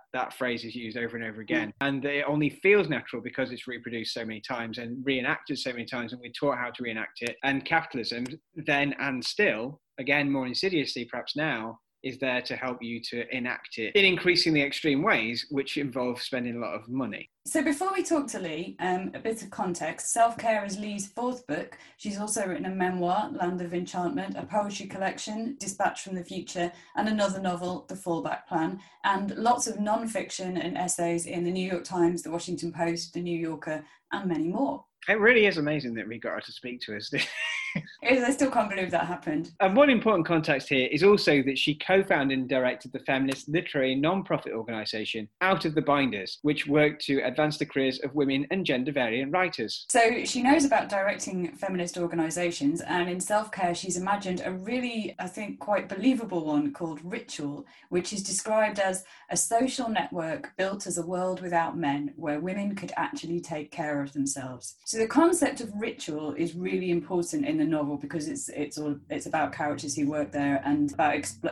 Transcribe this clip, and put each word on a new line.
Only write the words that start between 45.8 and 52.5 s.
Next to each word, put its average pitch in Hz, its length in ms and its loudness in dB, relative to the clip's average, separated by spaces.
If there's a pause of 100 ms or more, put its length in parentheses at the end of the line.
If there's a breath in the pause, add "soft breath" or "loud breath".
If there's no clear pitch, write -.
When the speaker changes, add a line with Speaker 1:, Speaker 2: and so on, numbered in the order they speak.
Speaker 1:
Binders, 127 600 2
which 147 240 2
worked 151 400 4
to 139 160 4
advance 151 340 2
the 147 80 0
careers 135 340 0
of 139 160 -4
women 139 340 2
and 185 160 0
gender 135 280 0
variant 131 400 0
writers. 170 560 -2
Speaker 2:
So 233 340 4
she - 180 -2
knows 285 220 8
about 226 240 4
directing 190 680 -2
feminist 185 400 -2
organisations, 170 800 0